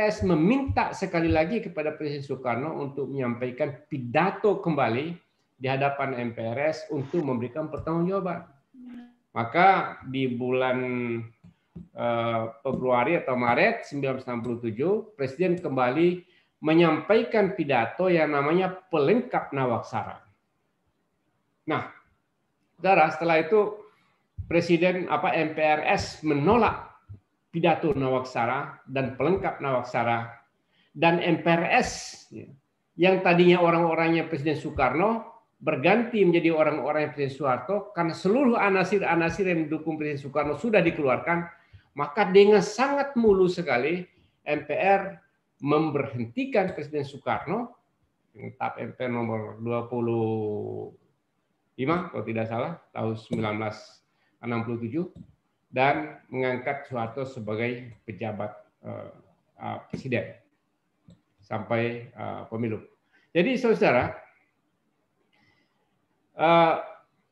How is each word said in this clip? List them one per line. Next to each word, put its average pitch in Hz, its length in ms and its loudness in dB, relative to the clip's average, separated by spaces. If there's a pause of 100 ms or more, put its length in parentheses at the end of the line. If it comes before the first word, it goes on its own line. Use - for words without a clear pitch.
(100)
S - 100 -6
meminta 208 720 2
sekali 170 400 -2
lagi 170 320 2
kepada 151 320 -6
Presiden 147 240 -6
Soekarno 135 560 -4
untuk 139 320 -6
menyampaikan 127 640 -4 (160)
pidato 156 720 0
kembali 143 560 0 (400)
di 127 100 -8
hadapan 135 540 -2
M 120 160 -4
P 113 80 -8
R 117 140 -4 (100)
S 156 240 -6
untuk 151 320 -4
memberikan 135 480 -4
pertanggungjawaban. 170 720 -4 (880)
Maka 170 720 2
di 131 240 -2
bulan, 127 500 0 (960)
eh, 117 680 -2 (180)
Februari 123 580 2
atau 131 160 -2
Maret 127 540 2
sembilan 139 320 -4
belas - 80 -16
enam 120 160 -4
puluh 120 180 -4
tujuh, 147 540 -2
Presiden 170 420 -2
kembali 147 640 0 (380)
menyampaikan 180 960 2
pidato 139 560 0
yang 151 220 2
namanya 170 400 2 (160)
Pelengkap 165 640 0
Nawaksara. 110 640 -4 (1500)
Nah, 127 180 -2 (880)
saudara, 170 380 6
setelah 165 260 4
itu 208 400 2 (640)
Presiden, 170 640 2
apa, 180 240 0
M 156 240 -2
P - 80 -6
R 151 240 4
S - 320 -2
menolak 156 720 2 (560)
pidato 165 480 2
Nawaksara 131 880 -2
dan 131 320 -4
pelengkap 170 460 0
Nawaksara, 120 640 0 (640)
dan 170 300 2
M 170 180 2
P - 80 -2
R 170 160 4 (160)
S, - 100 -2 (380)
ya, 110 160 -16 (540)
yang 185 260 4
tadinya 175 400 6
orang-orangnya 165 640 2
Presiden 147 300 -2
Soekarno 151 640 0 (400)
berganti 196 640 2
menjadi 165 260 4
orang-orang 151 600 0
Presiden 139 180 -4
Soeharto 147 640 -2
karena 165 160 0
seluruh 233 480 2
anasir-anasir 185 880 2
yang 165 160 0
mendukung 156 320 -4
Presiden 151 240 -6
Soekarno 143 400 -4
sudah 214 240 4
dikeluarkan, 160 640 0 (500)
maka 165 320 0
dengan 202 320 8
sangat 277 560 -2
mulus 190 400 4
sekali 160 480 0 (400)
M 147 240 -2
P 143 80 -2
R 190 260 4 (640)
memberhentikan 151 1120 0
Presiden 147 300 -6
Soekarno, 143 720 -6 (800)
Tap 120 160 -4
M 120 160 -10
P - 60 -20
R 127 100 -4
nomor 113 540 -6
dua 117 260 -4
puluh 110 1040 -4 (880)
lima, 170 320 -2
kalau 110 160 -8
tidak 110 160 -2
salah, 123 320 -6 (160)
tahun 110 240 -4
sembilan 110 400 -6
belas - 480 -10 (400)
enam 117 160 -4
puluh 117 240 -6
tujuh. 151 220 -6 (680)
Dan 151 560 0
mengangkat 127 560 -4
Soeharto 120 400 -6
sebagai 117 640 -6 (160)
pejabat, 104 480 -8 (320)
eh, 104 240 -12 (480)
eh, 107 200 -10 (120)
presiden - 480 -6 (1040)
sampai, 120 720 -4
eh, 101 320 -10
pemilu. 113 320 -6 (560)
Jadi, 220 240 2
saudara, 170 560 2 (2250)
eh, 165 360 6 (580)